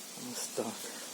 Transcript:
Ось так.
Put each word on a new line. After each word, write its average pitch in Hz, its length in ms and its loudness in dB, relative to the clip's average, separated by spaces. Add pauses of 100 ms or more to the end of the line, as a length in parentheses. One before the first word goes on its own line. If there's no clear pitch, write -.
(340)
Ось - 220 2
так. 120 100 6 (480)